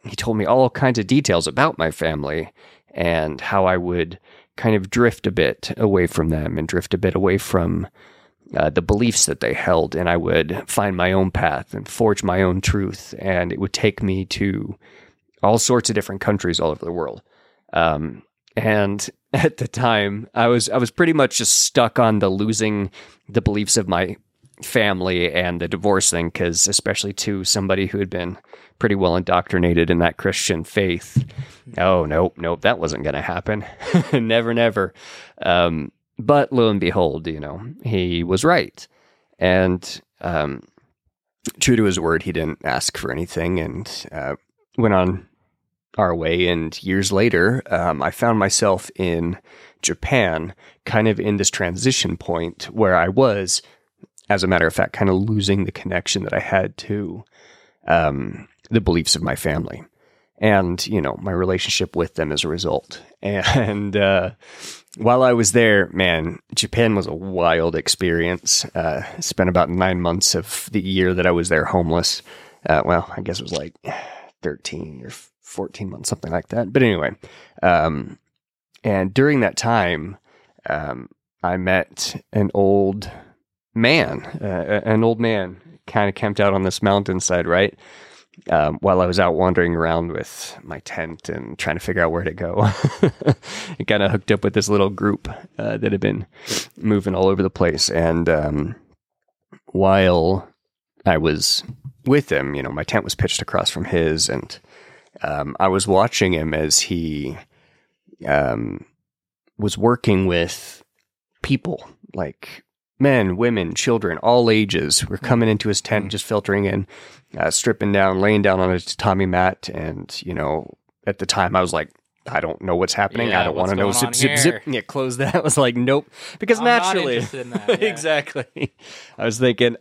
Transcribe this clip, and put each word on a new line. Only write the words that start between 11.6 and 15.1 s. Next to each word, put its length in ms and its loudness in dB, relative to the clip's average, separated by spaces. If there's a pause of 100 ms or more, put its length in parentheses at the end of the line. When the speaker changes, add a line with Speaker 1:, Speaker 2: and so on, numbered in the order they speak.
Speaker 1:
and 140 -10
forge 340 0
my 200 0
own 180 2
truth. 600 -4
And 340 -2
it 80 -6
would 120 -2
take 300 0
me 220 -2
to 520 -4 (640)